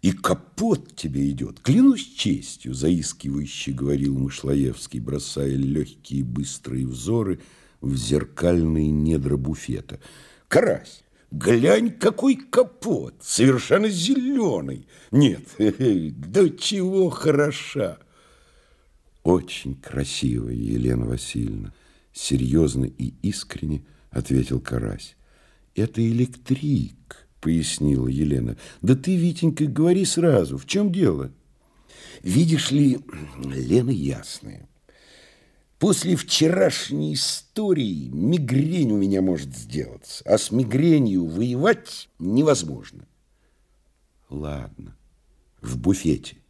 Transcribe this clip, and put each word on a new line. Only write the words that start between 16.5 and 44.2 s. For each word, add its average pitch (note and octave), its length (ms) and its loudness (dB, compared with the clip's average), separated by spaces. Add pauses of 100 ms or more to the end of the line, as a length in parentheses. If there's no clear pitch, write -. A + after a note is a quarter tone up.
хороша!» C#3 880 -2 (1300)
«Очень D2 520 0
красивая, B1 800 -4
Елена A#1 520 -2
Васильевна», A1 680 -6 (400)
серьезно C2 720 2
и - 360 -8
искренне - 640 -6 (280)
ответил B1+ 500 0
Карась. A1 560 -6 (580)
Это A2 260 -2
электрик, B2 1300 -2 (120)
пояснила D2 680 0
Елена. C2 500 0 (240)
Да B2+ 140 4
ты, F3 200 -2
Витенька, E3 500 0
говори E3+ 400 2
сразу, G#2+ 520 2
в C2+ 80 -12
чем G3+ 260 0
дело? E2+ 400 0 (920)
Видишь D3+ 480 2
ли, C#3 280 4 (380)
Лена D2+ 540 0
ясная. C2+ 760 -6 (1120)
После F3 400 2
вчерашней D#3 960 0
истории C3 960 -2
мигрень C3+ 840 0
у G#2 60 2
меня G2 240 2
может C#2+ 340 -2
сделаться, - 720 -12
а A2 120 4
с - 140 -2
мигренью B2 760 2
воевать B2 840 -2 (100)
невозможно. F2+ 880 -2 (1200)